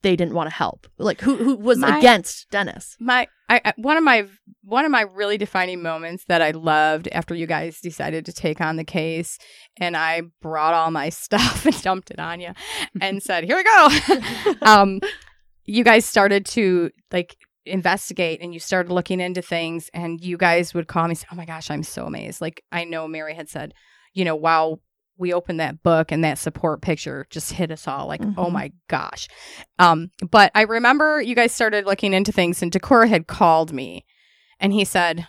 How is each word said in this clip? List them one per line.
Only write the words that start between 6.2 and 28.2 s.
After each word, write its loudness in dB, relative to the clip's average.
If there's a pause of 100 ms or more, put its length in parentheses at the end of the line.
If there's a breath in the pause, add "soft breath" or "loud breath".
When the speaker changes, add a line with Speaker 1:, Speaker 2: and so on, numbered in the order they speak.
Speaker 2:
that 4
I 2
loved 0
after -6
you -6
guys -6
decided -8
to -14
take -6
on -4
the -8
case, -8 (380 soft breath)
and -4
I -2 (200)
brought 0
all 2
my -4
<laughs> -6
stuff -2
and 2
dumped -4
it -16
on -10
you -12 (500 loud breath)
and -4
said, -4
"Here 0
we 0
go." 4
<laughs> -8
Um, 8 (640 loud breath)
you 0
guys 6
started 2
to, 0 (220)
like, -6 (280)
investigate, -2
and -12
you -14
started -2
looking -2
into -4
things, -6
and -8
you -8
guys 2
would -4
call -2
me -2
and -4
say, -16
"Oh -16
my -14
gosh, -14
I'm -6
so -12
amazed." -12
Like, -10 (100)
I -6
know -8
Mary -12
had -16
said, -12 (420 soft breath)
you -2
know, -2
"Wow, 0 (380)
we -2
opened -4
that -6
book 2
and 0
that -2
support -6
picture -6
just -12
hit -6
us -14
all," -8
like, -8